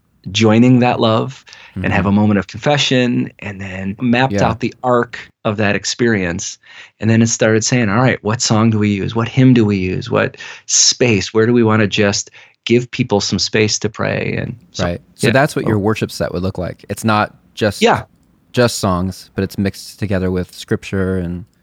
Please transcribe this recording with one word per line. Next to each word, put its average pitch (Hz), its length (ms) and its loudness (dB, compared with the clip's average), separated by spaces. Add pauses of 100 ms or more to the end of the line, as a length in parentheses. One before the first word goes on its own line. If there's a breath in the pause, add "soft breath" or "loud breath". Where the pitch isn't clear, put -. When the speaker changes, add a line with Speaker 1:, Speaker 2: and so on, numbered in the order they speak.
(320)
Speaker 1:
joining 113 480 4
that 120 220 2
love." 120 420 -2 (320 loud breath)
And 95 180 -4
have 101 120 0
Speaker 2:
Mm-hmm. - 20 0
Speaker 1:
a 101 40 2
moment 104 280 2
of 90 80 -6
confession, 127 920 -2
and 101 220 -14
then 95 400 -8
mapped 123 320 2
Speaker 2:
Yeah. 101 160 2
Speaker 1:
out 110 100 -4
the 117 140 -6 (100)
arc 120 360 0 (260)
of 104 120 -2
that 101 180 0
experience. 98 800 -2 (420 loud breath)
And 110 100 0
then 113 120 4
it 117 60 4
started 110 360 2
saying, 123 260 0
"All 98 80 0
right, 123 260 2
what 110 180 -2
song 113 280 2
do 107 100 0
we 104 100 2
use? 98 260 -2
What 113 120 0
hymn 131 260 4
do 117 120 4
we 104 120 0
use? 92 340 -4
What 104 260 0 (280 loud breath)
space? - 680 0
Where 110 120 4
do 120 80 2
we 120 100 4
wanna 107 240 2
just 101 420 0 (360 loud breath)
give 120 260 2
people 104 300 0
some - 180 -2
space 107 400 0
to 104 100 -4
pray?" 101 480 -4
And - 180 -8 (160)
so, - 140 -6
Speaker 2:
Right. 87 160 -6 (140)
So - 120 -2
Speaker 1:
yeah. 113 60 2
Speaker 2:
that's 139 220 2
what 139 100 -4
your 110 120 0
Speaker 1:
Oh. - 20 0
Speaker 2:
worship 107 320 -2
set - 220 -6
would 87 100 -4
look 95 140 -4
like. 85 320 -8
It's - 140 -8
not 107 320 0 (200)
just, - 260 -2
Speaker 1:
Yeah. 214 220 2 (500)
Speaker 2:
just 123 260 2
songs, 92 560 -4
but 98 80 -2
it's - 140 -6
mixed - 420 -6
together 92 320 -2
with 90 220 -4
scripture 95 640 -4
and 87 280 -6 (180)